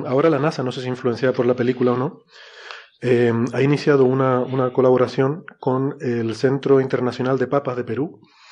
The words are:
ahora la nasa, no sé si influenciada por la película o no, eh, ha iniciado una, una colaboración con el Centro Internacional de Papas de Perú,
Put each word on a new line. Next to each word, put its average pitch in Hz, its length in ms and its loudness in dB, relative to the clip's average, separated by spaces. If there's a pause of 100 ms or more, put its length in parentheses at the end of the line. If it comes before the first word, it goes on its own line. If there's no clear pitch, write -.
ahora 135 240 2
la 151 80 2
nasa, 147 240 -2
no 127 100 -4
sé 131 100 -10
si 127 80 -8
influenciada 123 440 -2
por 123 140 0
la 123 80 2
película 123 380 0
o 123 40 0
no, 135 220 -4 (840)
eh, 120 300 2 (220)
ha 127 80 -2
iniciado 139 440 4
una, 131 340 2
una 127 320 -2
colaboración 127 720 2 (160)
con 135 400 -2
el 117 360 -4
Centro 135 460 2
Internacional 127 560 -2
de 123 100 -2
Papas 135 280 -2
de 120 80 -6
Perú, 120 380 -6 (300)